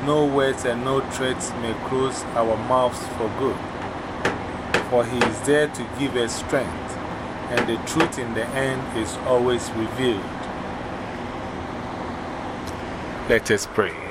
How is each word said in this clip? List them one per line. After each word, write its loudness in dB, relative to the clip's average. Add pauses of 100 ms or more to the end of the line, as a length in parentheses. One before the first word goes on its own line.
no 6
words 4
and 0
no 2 (100)
threats -2 (100)
may -2 (140)
close 0 (120)
our 4 (100)
mouths 4 (180)
for 0 (100)
good, 2 (1300)
for 6
he 0
is 2
there 6
to -6 (120)
give 0
us 2
strength, -2 (520)
and 2
the 0 (100)
truth 2
in -2
the 0
end 0 (140)
is -2
always 4
revealed. 0 (3000)
Let 4
us 4
pray. 2 (160)